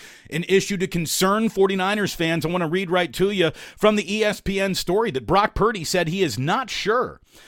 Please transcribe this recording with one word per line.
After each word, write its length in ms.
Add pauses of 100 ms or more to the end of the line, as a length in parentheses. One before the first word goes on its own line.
(320)
an 180
issue 280
to 100
concern 600
forty-niners 680
fans. 280
I 60
wanna 180
read 220
right 240
to 160
you 220 (260)
from 200
the 180
E 80
S 180
P 180
N 140
story 380
that 160
Brock 260
Purdy 300
said 240
he 160
is 160
not 320
sure 500 (260)